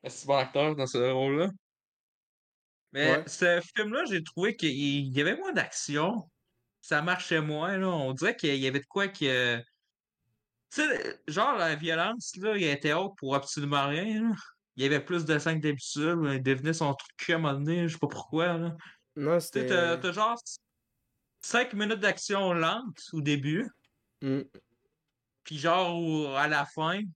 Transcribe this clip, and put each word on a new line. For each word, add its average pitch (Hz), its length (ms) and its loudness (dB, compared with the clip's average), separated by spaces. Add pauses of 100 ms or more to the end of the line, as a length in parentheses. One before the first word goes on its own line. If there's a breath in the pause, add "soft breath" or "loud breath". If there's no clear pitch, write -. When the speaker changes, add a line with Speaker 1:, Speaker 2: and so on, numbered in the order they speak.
Speaker 1:
C'est 135 200 -12
bon 139 80 4
acteur 143 400 2
dans 135 120 -2
ce 131 100 -2
rôle-là. 135 520 2 (1400)
Mais 151 260 2
Speaker 2:
Ouais. 160 100 -4
Speaker 1:
ce 175 340 2 (140)
film-là, 220 340 -2
j'ai 180 140 -2
trouvé 202 320 -2
qu'il 143 600 0
y 143 60 2
avait 185 160 2
moins 381 160 -6
d'action. 165 760 -2 (520)
Ça 151 200 0
marchait 175 400 0
moins, 156 360 -2
là. 190 120 0
On 139 240 0
dirait 190 220 0
qu'il 143 220 0
y 131 100 0
avait 135 140 0
de - 40 -16
quoi 196 220 -2
que, 127 500 2
tu 120 60 -6 (1040)
sais, - 580 -2
genre, 220 300 0
la 165 180 2
violence, 165 600 -2
là, 208 200 0
il 190 80 0
était 147 280 2
haute 190 240 0
pour 135 180 -2
absolument 143 520 0
rien, 208 420 -2
là. 208 60 2 (400 loud breath)
Il 127 80 -2
y - 20 2
avait 143 180 4
plus 170 220 0
de 151 140 2
sang 160 160 0
que 156 60 -2
d'habitude, 151 600 0
là. 143 140 2
Il 135 80 -2
devenait 135 300 2
son 156 200 0
truc - 240 -10
cul - 160 -2
à - 20 4
un 165 40 2
moment 147 140 2
donné, 165 340 0
je 160 60 -2
sais 160 60 -10
pas 147 80 0
pourquoi, 165 500 -2
là. 165 180 -4 (400 loud breath)
Speaker 2:
Non, 151 240 2
Speaker 1:
Tu 160 60 -4
sais, - 60 -14 (140)
t'as, 170 300 2
Speaker 2:
c'était 170 60 -6
Speaker 1:
t'as 180 100 0
genre 214 260 0 (1040)
cinq 240 320 0
minutes 208 280 0
d'action 196 520 0
lente 180 460 0 (140)
au 156 80 -4
début. 147 440 0 (560)
Speaker 2:
Mm. 135 200 -2 (1040)
Speaker 1:
Puis 151 120 -10
genre, 175 400 2
au, 156 380 0
à 147 120 4
la 147 180 2
fin. 165 340 -2 (160)